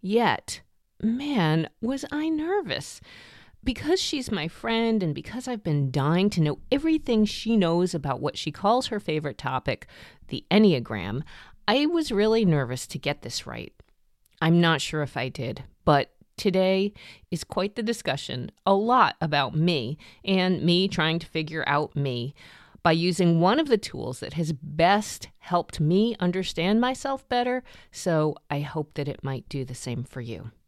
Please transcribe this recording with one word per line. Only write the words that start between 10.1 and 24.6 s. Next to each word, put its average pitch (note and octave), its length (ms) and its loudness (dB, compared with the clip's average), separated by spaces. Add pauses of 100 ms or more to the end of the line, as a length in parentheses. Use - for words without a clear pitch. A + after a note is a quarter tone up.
the - 220 -8
Enneagram, B2 720 2 (440)
I C4+ 200 2
was D#4+ 260 0
really A3 320 2
nervous C3+ 440 0
to - 100 -8
get C#3+ 240 -4
this - 240 -10
right. - 260 -12 (720)
I'm E3+ 180 6
not E3 200 4
sure D#3 220 -4
if C#3 140 -6
I B2+ 120 -4
did, B2 340 -8 (220)
but D3 260 4 (260)
today F#3+ 560 2 (380)
is E3+ 140 -6
quite G3 320 -4
the A#3 80 -4
discussion, - 680 -4 (160)
a G3 80 6
lot A3+ 460 2
about C#3+ 340 0
me D3+ 420 0 (280)
and F#3 400 2
me F3 240 4
trying E3 320 0
to - 80 -14
figure D#3 400 -6
out C#3+ 260 0
me C3+ 400 -4 (480)
by F3 80 4
using E3+ 480 4
one F#3+ 220 4
of D#4 80 0
the A#3 100 4
tools B2 400 -8
that - 140 -10
has D#3+ 200 -4
best E3 760 0 (100)